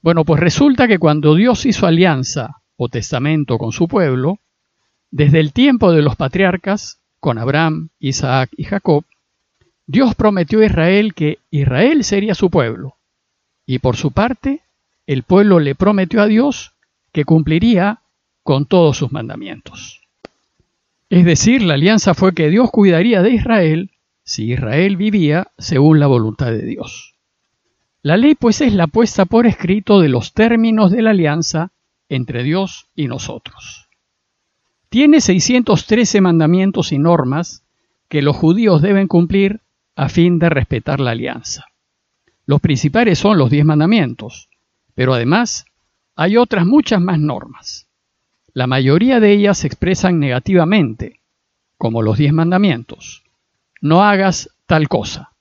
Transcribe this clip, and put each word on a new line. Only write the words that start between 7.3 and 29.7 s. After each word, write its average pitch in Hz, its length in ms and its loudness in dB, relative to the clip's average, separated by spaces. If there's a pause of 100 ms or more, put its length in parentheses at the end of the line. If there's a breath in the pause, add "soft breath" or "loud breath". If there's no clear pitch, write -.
Abraham, 156 520 -2 (100)
Isaac 131 560 -2
y - 80 -10
Jacob, 165 400 -2 (840)
Dios 226 280 0
prometió 214 460 0
a 220 40 6
Israel 196 480 0
que 156 260 -4 (120)
Israel 160 540 0
sería 202 300 -2
su 190 140 -2
pueblo, 135 480 -4 (680)
y 127 140 -4
por 123 160 -2
su 143 160 -4
parte, 262 500 -4 (440)
el 135 180 -4
pueblo 196 360 4
le 143 140 -2
prometió 196 480 0
a 208 40 2
Dios 233 460 -2 (400)
que 147 140 -4
cumpliría 175 720 0 (420)
con 135 220 0
todos 165 320 2
sus - 160 -6
mandamientos. - 880 -14 (1120)
Es 180 160 4
decir, 226 360 2
la 170 120 0
alianza 185 400 2
fue 190 200 0
que 160 140 0
Dios 220 220 2
cuidaría 196 520 2
de 226 100 2
Israel 190 580 0 (340)
si 113 280 -6
Israel 151 440 -2
vivía 185 520 0 (100)
según 151 420 2
la 147 60 2
voluntad 120 440 0
de 110 140 -6
Dios. - 500 -12 (880)
La 151 140 0
ley, 277 180 4
pues, 233 280 0
es 247 100 2
la 180 140 0
puesta 208 400 0
por 233 200 2
escrito 202 540 0